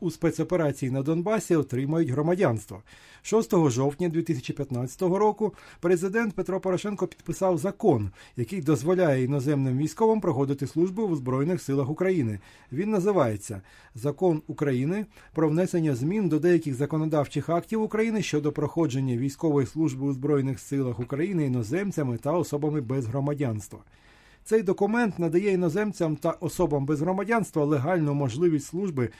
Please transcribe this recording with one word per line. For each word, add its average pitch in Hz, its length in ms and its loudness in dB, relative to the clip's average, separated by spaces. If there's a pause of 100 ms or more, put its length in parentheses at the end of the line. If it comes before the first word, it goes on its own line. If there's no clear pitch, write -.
у 175 100 -2
спецоперації 156 800 0
на 135 120 -2
Донбасі, 170 540 0
отримають 139 540 0
громадянство. 147 720 0 (400)
Шостого 202 480 4
жовтня 139 380 0
дві 165 140 0
тисячі 151 320 -4
п'ятнадцятого 139 640 -2
року 214 360 0 (260)
президент 190 540 0
Петро 185 260 -4
Порошенко 190 460 -2
підписав 175 520 -2
закон, 135 520 2 (260)
який 147 240 -4
дозволяє 147 640 2
іноземним 135 540 0
військовим 220 420 2
проходити 139 460 0
службу 185 420 -2
в 165 80 0
Збройних 131 460 -2
силах 139 280 -2
України. 151 500 0 (320)
Він 185 180 -2
називається 151 720 0 (320)
«Закон 151 520 0
України 147 600 -2 (280)
про 160 140 2
внесення 160 460 2
змін 170 340 0
до 151 100 2
деяких 165 360 4
законодавчих 151 760 -2
актів 170 340 0
України 214 400 0
щодо 147 300 -2
проходження 135 640 0
військової 139 500 0
служби 139 400 -2
у 143 60 0
Збройних 135 480 0
силах 127 400 -4
України 151 460 -2
іноземцями 127 720 -2
та 143 140 -2
особами 156 480 -2
без 127 260 -4
громадянства». 135 720 -4 (720)
Цей 220 140 4
документ 202 560 0
надає 175 340 2
іноземцям 180 640 0
та 165 140 0
особам 147 560 -2
без 147 140 0
громадянства 185 640 0
легальну 151 500 2
можливість 143 520 0
служби 156 420 -2 (120)